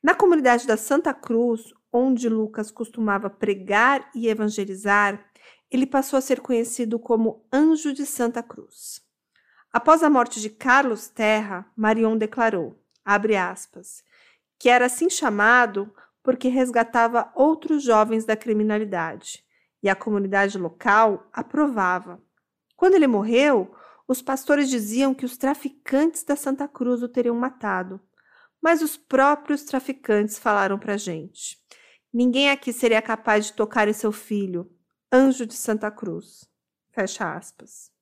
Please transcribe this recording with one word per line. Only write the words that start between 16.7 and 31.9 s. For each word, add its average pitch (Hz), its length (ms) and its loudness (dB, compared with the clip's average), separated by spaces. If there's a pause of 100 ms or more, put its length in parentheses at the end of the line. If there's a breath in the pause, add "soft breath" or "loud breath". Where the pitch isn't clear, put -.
outros 302 480 2
jovens 220 420 2
da 220 100 0
criminalidade, 214 1080 -6 (400)
e 202 40 0
a 190 80 4
comunidade 196 640 0
local 202 720 2
aprovava. 202 880 -2 (560)
Quando 381 200 4
ele 311 100 6
morreu, 233 680 2 (360 loud breath)
os 254 160 -4
pastores 269 480 0
diziam 247 420 0
que 262 100 -8
os 247 140 -10
traficantes 277 840 -2
da 285 120 -2
Santa 277 320 -6
Cruz 247 360 -4
o 247 40 -8
teriam 240 280 -2
matado, 196 680 -6 (580 soft breath)
mas 320 220 2
os 311 160 -4
próprios 294 680 0
traficantes 214 760 -4
falaram 202 400 0
pra 208 180 -6
gente, - 640 -12 (520 soft breath)